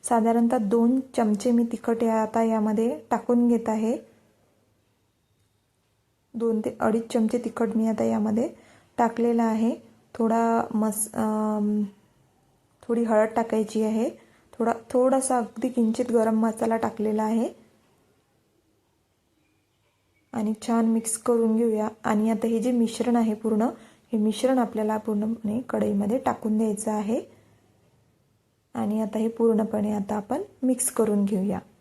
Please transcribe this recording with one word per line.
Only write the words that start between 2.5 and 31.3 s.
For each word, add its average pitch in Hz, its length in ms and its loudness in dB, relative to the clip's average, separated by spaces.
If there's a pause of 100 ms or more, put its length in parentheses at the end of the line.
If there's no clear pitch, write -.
टाकून 240 380 2
घेत 233 200 2
आहे. 220 300 0 (2250)
दोन 226 260 0
ते - 200 -6
अडीच 226 320 0
चमचे 226 260 2
तिखट 233 380 -2
मी 220 100 2
आता 226 180 -2
यामध्ये 226 460 0 (460)
टाकलेलं 233 460 2
आहे. 226 340 0 (380)
थोडा 226 600 2
मस-, 214 400 -2
अम, 214 680 0 (1040)
थोडी 233 160 0
हळद 220 320 2
टाकायची 220 460 -2
आहे, 220 280 0 (480)
थोडा, 233 140 0 (180)
थोडासा 262 480 2
अगदी 233 300 -4
किंचित 233 440 0
गरम 226 220 2
मसाला 226 420 0
टाकलेला 214 460 -2
आहे 226 260 0 (2750)
आणि 220 220 -2 (120)
छान 233 200 2
मिक्स 226 320 0
करून 226 380 2
घेऊया. 220 320 0 (160)
आणि 220 260 2
आता 226 160 0
हे 226 120 0
जे 240 140 0
मिश्रण 233 440 0
आहे 226 180 2
पूर्ण, 214 340 0 (440)
हे 226 60 0
मिश्रण 220 400 2
आपल्याला 214 380 -2
पूर्णपणे 214 640 -4
कढईमध्ये 208 580 0
टाकून 226 400 -2
द्यायचं 220 320 -2
आहे 214 300 -2 (1500)
आणि 220 260 -2
आता 220 180 -4
हे 220 100 0
पूर्णपणे 220 640 0
आता 208 240 -4
आपण 240 260 -6 (200)
मिक्स 254 280 0
करून 208 340 0
घेऊया. 196 340 -2 (220)